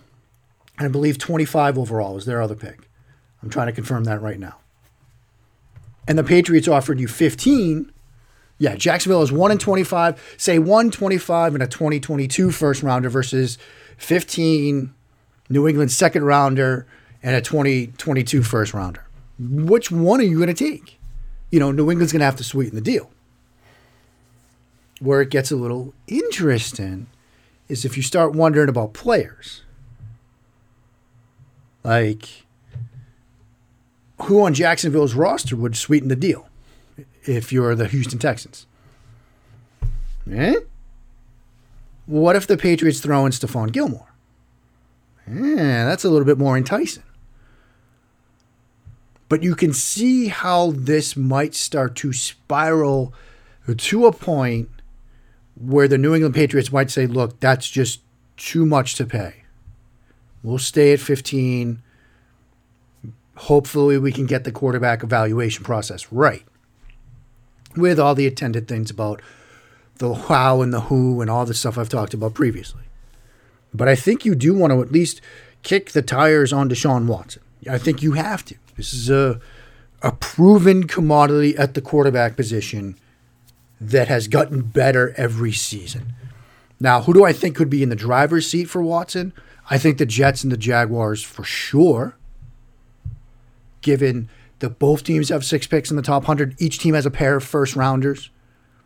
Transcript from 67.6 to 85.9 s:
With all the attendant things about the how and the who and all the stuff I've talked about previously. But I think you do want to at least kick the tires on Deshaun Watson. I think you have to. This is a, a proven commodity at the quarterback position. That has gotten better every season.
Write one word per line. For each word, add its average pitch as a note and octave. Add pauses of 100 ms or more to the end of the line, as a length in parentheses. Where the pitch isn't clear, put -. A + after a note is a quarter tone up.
With F3
all C#3+
the C#3
attendant A#2+
things A2
about G#2 (760)
the A#2+
how C3
and B2
the A#2
who B2+
and A2
all A#2+
the A#2
stuff A#2+
I've A2+
talked G#2+
about A2
previously. - (880)
But A#2+
I C3+
think F#3+
you G#3
do C#3
want F3
to B2+
at B2
least E3 (420)
kick G3
the D3
tires D3
on C#3
Deshaun B2
Watson. - (260)
I B2+
think C#3+
you D#3
have E3
to. - (200)
This -
is A#2
a, C3+ (600)
a B2
proven F#3
commodity D3
at C#3+
the C3+
quarterback B2+
position. G#2+ (840)
That A#2
has A#2+
gotten C#3+
better B2+
every A#2
season. G#2 (640)